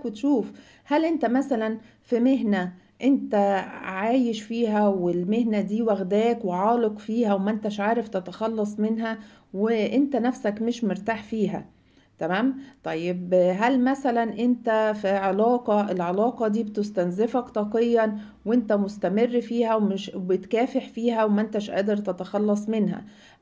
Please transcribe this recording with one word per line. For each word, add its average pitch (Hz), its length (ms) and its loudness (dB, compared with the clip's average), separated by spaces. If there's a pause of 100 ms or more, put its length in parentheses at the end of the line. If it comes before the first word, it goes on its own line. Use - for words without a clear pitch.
وتشوف، 233 480 0 (320)
هل 302 200 0
انت 320 220 0
مثلًا 226 520 0 (240)
في 226 180 0
مهنة 220 520 2 (300)
انت 240 320 2 (480)
عايش 226 600 0
فيها 214 460 2
والمهنة 196 720 0
دي 214 220 -2
واخداك 214 640 2
وعالق 214 540 0
فيها 220 360 0
وما 196 160 0
انتش 208 300 -4
عارف 220 280 0
تتخلص 208 720 -4
منها، 220 380 -2 (360)
وانت 226 600 0
نفسك 220 460 -2
مش 233 220 -2
مرتاح 214 380 -4
فيها؟ - 420 -4 (540)
تمام؟ 208 380 0 (280)
طيب، 180 500 -4 (240)
هل 247 260 2
مثلًا 262 380 0 (160)
انت 220 640 2
في 202 80 0
علاقة، 208 840 2
العلاقة 196 580 0
دي 214 140 0
بتستنزفك 208 880 -2
طاقيًا 220 680 0 (280)
وانت 226 260 2
مستمر 202 680 0
فيها 233 340 0
ومش 196 400 0
بتكافح 202 720 -2
فيها 226 360 0
وما 208 180 4
انتش 214 280 -4
قادر 208 260 0
تتخلص 208 720 -2
منها؟ 208 360 0 (380)